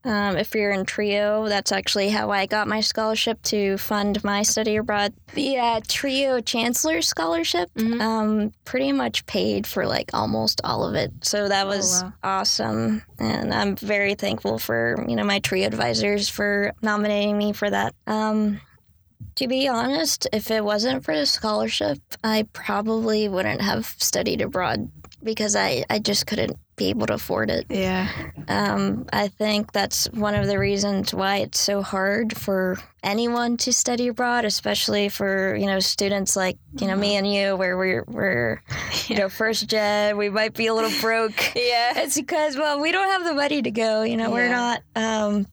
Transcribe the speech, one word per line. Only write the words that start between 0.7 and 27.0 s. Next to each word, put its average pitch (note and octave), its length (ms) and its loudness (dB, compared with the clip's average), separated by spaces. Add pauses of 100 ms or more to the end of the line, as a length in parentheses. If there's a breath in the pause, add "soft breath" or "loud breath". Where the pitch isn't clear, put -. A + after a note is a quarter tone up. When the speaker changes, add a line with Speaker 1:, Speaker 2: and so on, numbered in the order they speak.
Speaker 1:
in F#3+ 140 0
TRIO, G#3 600 0
that's G3+ 240 0
actually G3 380 0
how G#3+ 220 0
I G3 140 2
got G#3+ 220 0
my G#3+ 140 0
scholarship A3 640 0
to G3 340 0
fund G#3 460 0
my G3+ 180 0
study G#3+ 340 2
abroad. G#3 380 0 (200)
The, C#4 240 0
uh, A#3 300 2
TRIO C4+ 540 0
Chancellor B3 600 0
Scholarship, E4 720 0
Speaker 2:
Mm-hmm. A3+ 260 0
Speaker 1:
um, G#3+ 520 2 (120)
pretty C4+ 260 0
much B3+ 360 -2
paid G3+ 380 0
for, - 200 -2
like, - 280 -2
almost A2 500 0
all A2+ 220 0
of - 100 -2
it. A#2+ 160 0 (100)
So G#3 260 0
that G3 200 2
Speaker 2:
Oh, - 20 -4
Speaker 1:
was F#3+ 340 0
Speaker 2:
wow. F#3 100 -10 (100)
Speaker 1:
awesome. G#3+ 800 0 (140)
And A3 360 -2
I'm G3+ 240 0
very G3+ 380 0
thankful G#3+ 440 -2
for, - 480 0
you A#2 80 0
know, G#2 80 0
my G2+ 160 2
TRIO F#3+ 280 0
advisors G3+ 600 0
for G3+ 540 -2
nominating G#3 560 0
me G#3 160 0
for G#3 160 -2
that. G3+ 260 -2 (120)
Um, G#3+ 520 0 (760 loud breath)
to C4 120 -2
be C4 220 2
honest, C4 640 0
if G#3+ 180 -2
it G#3+ 140 0
wasn't A3+ 400 0
for D#4 100 0
the D4 100 2
scholarship, A3 720 0 (280)
I A3 260 2
probably G#3+ 800 0
wouldn't G3 320 0
have G#3 360 0
studied - 440 0
abroad B2 500 -2 (320)
because G#3+ 320 -2
I, F#3+ 340 0
I A3 100 2
just G#3 280 0
couldn't - 300 -2 (180)
be - 140 0
able G#3 160 0